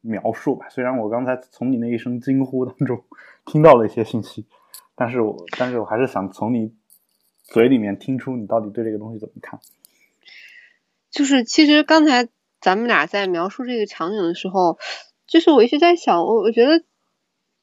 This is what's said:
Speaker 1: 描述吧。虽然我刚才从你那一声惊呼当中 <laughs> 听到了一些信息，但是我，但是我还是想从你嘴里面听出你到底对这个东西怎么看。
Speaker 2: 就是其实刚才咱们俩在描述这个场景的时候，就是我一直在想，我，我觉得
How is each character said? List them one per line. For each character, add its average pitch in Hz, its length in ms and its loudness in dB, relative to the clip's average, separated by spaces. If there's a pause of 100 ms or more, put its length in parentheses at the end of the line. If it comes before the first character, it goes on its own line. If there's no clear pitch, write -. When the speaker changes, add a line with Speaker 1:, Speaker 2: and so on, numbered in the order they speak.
Speaker 1:
描 113 280 -6
述 127 240 -4
吧。 - 140 -12
虽 127 160 -8
然 127 140 -4
我 107 100 -6
刚 117 160 -4
才 127 140 -4
从 - 340 -8
你 127 60 -2
那 117 100 -6
一 120 80 -2
声 123 240 -8
惊 135 240 0
呼 131 220 -4
当 - 100 -18 (100)
中 120 160 -6 (220)
<laughs> - 220 -20
听 151 160 0
到 156 140 10
了 113 100 2
一 - 20 -6
些 113 160 -4
信 107 180 -6
息， - 240 -18 (480)
但 123 160 -4
是 123 120 -2
我， 104 200 -4 (160)
但 123 120 -4
是 123 80 -6
我 107 80 -4
还 110 100 -4
是 127 100 0
想 98 240 -6
从 110 220 -6
你 113 220 -4 (680)
嘴 113 240 4
里 131 120 4
面 101 200 -4
听 131 180 -6
出 127 200 -8
你 110 100 -10
到 113 140 -2
底 107 100 -8
对 113 140 -8
这 110 80 -6
个 107 60 -8
东 110 140 -14
西 110 60 -14
怎 107 80 -14
么 - 160 -20
看。 - 160 -18 (1500)
Speaker 2:
就 294 140 -2
是 269 180 2
其 302 240 2
实 302 160 4
刚 302 240 4
才 247 220 2 (320)
咱 185 180 0
们 233 80 -4
俩 170 200 2
在 202 200 -4
描 180 220 -2
述 247 160 -12
这 247 120 -6
个 214 100 -2
场 170 260 -8
景 214 100 -4
的 170 120 -2
时 - 140 -8
候， 180 300 0 (520)
就 330 80 2
是 330 140 4
我 254 100 6
一 240 60 4
直 294 100 -2
在 349 160 4
想， 175 320 0
我， 214 160 2
我 208 80 0
觉 233 160 4
得 320 140 4 (840)